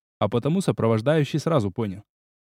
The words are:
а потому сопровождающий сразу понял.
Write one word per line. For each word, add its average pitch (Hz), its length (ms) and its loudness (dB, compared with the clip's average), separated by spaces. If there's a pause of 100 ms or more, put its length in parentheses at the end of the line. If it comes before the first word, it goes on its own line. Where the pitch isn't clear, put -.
(200)
а 104 100 0
потому 143 320 0
сопровождающий 127 800 0
сразу 139 320 0
понял. 101 320 -6 (380)